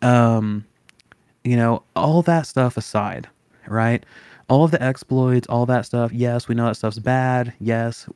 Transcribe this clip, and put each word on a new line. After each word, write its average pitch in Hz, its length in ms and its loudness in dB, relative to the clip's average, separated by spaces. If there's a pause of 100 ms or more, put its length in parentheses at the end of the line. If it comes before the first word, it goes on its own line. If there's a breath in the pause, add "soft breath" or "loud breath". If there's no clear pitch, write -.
um, 113 600 2 (800)
you 123 120 0
know, 117 260 2 (120)
all 160 260 2
that 165 260 2
stuff 127 300 -2
aside, 104 500 -6 (400)
right? 113 380 0 (440 loud breath)
All 139 140 6
of 160 100 4
the 165 100 0
exploits, 127 680 0
all 120 180 0
that 123 200 0
stuff. 117 260 -2
Yes, 120 360 -2
we 117 60 -2
know 117 120 0
that 110 100 -2
stuff's 110 220 -6
bad. 127 600 -2
Yes, 117 560 -4